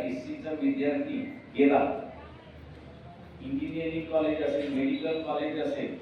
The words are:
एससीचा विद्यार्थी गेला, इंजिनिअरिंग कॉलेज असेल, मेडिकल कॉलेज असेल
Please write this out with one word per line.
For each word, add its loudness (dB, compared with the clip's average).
एससीचा -4
विद्यार्थी 2
गेला, 8
इंजिनिअरिंग -2
कॉलेज 4
असेल, 0
मेडिकल 2
कॉलेज -2
असेल -2